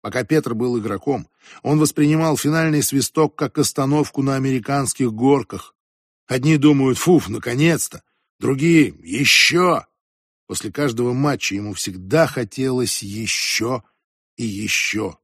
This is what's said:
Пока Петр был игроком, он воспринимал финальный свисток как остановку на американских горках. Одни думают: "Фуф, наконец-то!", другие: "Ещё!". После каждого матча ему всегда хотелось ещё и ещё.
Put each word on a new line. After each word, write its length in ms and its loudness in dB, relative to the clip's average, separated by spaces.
Пока 240 -4
Петр 300 0
был 240 -2
игроком, 500 -4
он 160 2
воспринимал 600 2
финальный 440 0
свисток 540 0
как 220 -4
остановку 640 0
на 140 0
американских 760 -2
горках. 640 0
Одни 300 2
думают: 400 4
"Фуф, 320 2
наконец-то!", 760 -2
другие: 640 2
"Ещё!". 840 2
После 240 -10
каждого 440 -2
матча 400 -2
ему 180 -6
всегда 540 0
хотелось 760 -4
ещё 800 -4
и 80 -8
ещё. 800 -4